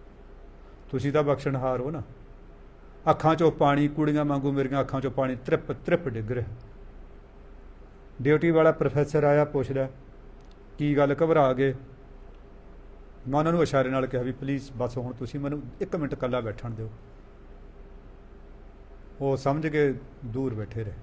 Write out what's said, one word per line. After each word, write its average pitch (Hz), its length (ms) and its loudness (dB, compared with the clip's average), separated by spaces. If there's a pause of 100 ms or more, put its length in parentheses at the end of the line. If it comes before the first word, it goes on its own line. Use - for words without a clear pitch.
(920)
ਤੁਸੀਂ 135 220 -2
ਤਾਂ 151 100 4
ਬਖਸ਼ਣਹਾਰ 135 560 0
ਹੋ 131 120 -4
ਨਾ।" 156 100 -8 (1080)
ਅੱਖਾਂ 156 260 4
'ਚੋਂ 160 160 4
ਪਾਣੀ, 143 360 4
ਕੁੜੀਆਂ 151 380 2
ਵਾਂਗੂ 143 260 0
ਮੇਰੀਆਂ 139 300 0
ਅੱਖਾਂ 135 180 -2
'ਚੋਂ 131 120 -2
ਪਾਣੀ 131 340 -2
ਤ੍ਰਿਪ 156 260 0
ਤ੍ਰਿਪ 170 380 -2
ਡਿੱਗ 113 220 -6
ਰਿਹਾ। 120 160 -4 (1700)
ਡਿਊਟੀ 151 300 4
ਵਾਲਾ 160 200 6
ਪ੍ਰੋਫੈਸਰ 147 520 2
ਆਇਆ, 147 220 6
ਪੁੱਛਦਾ, 135 420 -2 (880)
"ਕੀ 147 200 2
ਗੱਲ, 143 260 4
ਘਬਰਾ 156 300 6
ਗਏ?" 135 200 2 (1500)
ਮੈਂ 139 120 0
ਉਹਨਾਂ 165 140 2
ਨੂੰ 170 100 4
ਇਸ਼ਾਰੇ 131 260 2
ਨਾਲ 131 160 0
ਕਿਹਾ 127 160 -2
ਵੀ, 127 100 -4
"ਪਲੀਜ਼, 135 460 -6
ਬਸ 120 200 -4
ਹੁਣ 123 160 -6
ਤੁਸੀਂ 135 260 -8
ਮੈਨੂੰ 143 220 -6 (200)
ਇੱਕ 190 140 -6
ਮਿੰਟ 147 180 -2
ਇਕੱਲਾ 127 260 -2
ਬੈਠਣ 113 300 -8
ਦਿਓ।" 110 200 -8 (2250)
ਉਹ 135 160 0
ਸਮਝ 143 300 -2
ਕੇ 147 280 2 (300)
ਦੂਰ 123 280 -4
ਬੈਠੇ 110 300 -8
ਰਹੇ। 101 200 -10